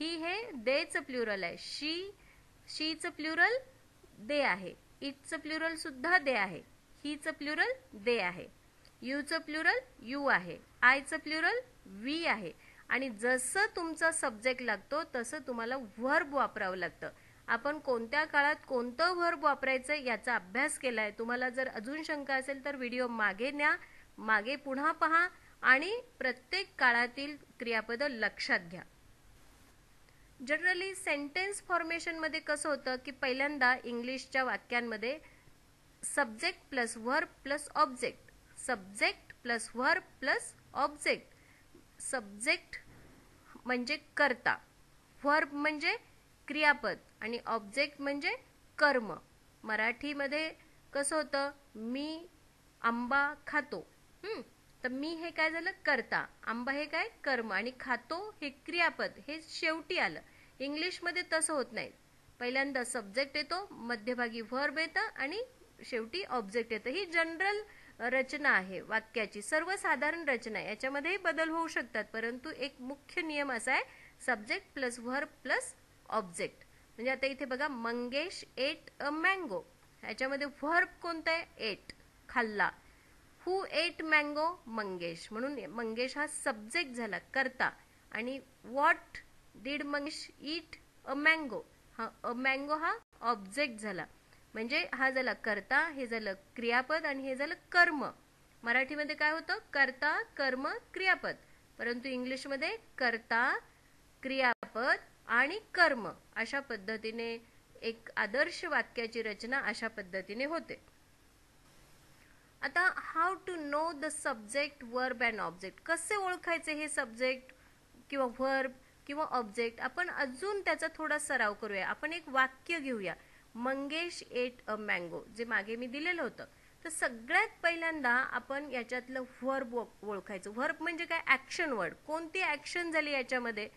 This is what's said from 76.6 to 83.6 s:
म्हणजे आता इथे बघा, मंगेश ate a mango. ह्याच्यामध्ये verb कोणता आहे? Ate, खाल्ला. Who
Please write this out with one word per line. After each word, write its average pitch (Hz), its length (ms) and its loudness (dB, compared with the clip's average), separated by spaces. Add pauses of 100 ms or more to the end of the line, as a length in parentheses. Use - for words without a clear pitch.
म्हणजे 247 160 0
आता 269 140 0
इथे 277 180 -2
बघा, 262 240 -2
मंगेश 247 760 -2 (120)
ate 277 500 -4
a 285 40 0
mango. 320 500 0 (420)
ह्याच्यामध्ये 262 440 -2
verb 339 420 2 (140)
कोणता 330 280 -2
आहे? 320 420 -2
Ate, - 200 -12 (360)
खाल्ला. 214 420 2 (760)
Who 370 180 2